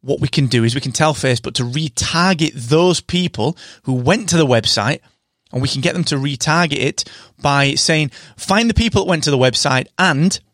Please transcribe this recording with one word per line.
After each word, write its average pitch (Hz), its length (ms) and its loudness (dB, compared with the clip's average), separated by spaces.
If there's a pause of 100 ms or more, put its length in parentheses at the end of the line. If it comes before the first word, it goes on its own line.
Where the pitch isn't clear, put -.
what 135 180 -2
we 156 80 -2
can 135 220 0
do 113 160 2
is 117 100 2
we 139 60 -2
can 135 100 -6
tell 156 240 0
Facebook 123 400 -2
to 127 80 -2
retarget 160 920 -2
those 156 460 2
people 170 560 -4 (280)
who 131 80 -4
went 165 380 0
to 170 60 2
the 156 120 4
website, 113 500 0 (540)
and 127 100 -4
we 139 60 -2
can 139 120 -4
get 170 120 0
them 180 100 -2
to 147 140 0
retarget 147 640 0
it - 240 -4 (360)
by 139 360 0
saying, 156 340 0 (260)
"Find 226 320 0
the 220 60 0
people 208 300 2
that 160 40 -4
went 160 160 0
to 151 60 0
the 135 80 2
website 131 480 2 (100)
and 170 440 2 (140)